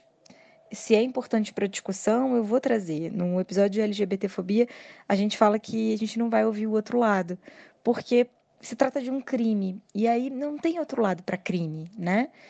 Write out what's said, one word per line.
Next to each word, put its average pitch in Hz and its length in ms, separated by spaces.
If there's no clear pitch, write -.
se - 220
é 214 80
importante 240 500
pra - 140
discussão, 226 680
eu 233 80
vou 214 160
trazer. 175 520
No 180 300
episódio 196 300
de 208 100
L 214 100
G 202 140
B 185 100
T 190 120
fobia, 202 400
a 202 80
gente 208 200
fala 214 220
que 220 340
a 220 60
gente 220 220
não 233 100
vai 220 160
ouvir 214 220
o 214 40
outro 214 280
lado, 190 360
porque 240 440
se - 140
trata 269 260
de 247 80
um 269 100
crime, 220 640
e 214 120
aí 240 220
não 285 260
tem 330 220
outro 285 240
lado 185 220
pra 180 140
crime, 165 600
né? 202 320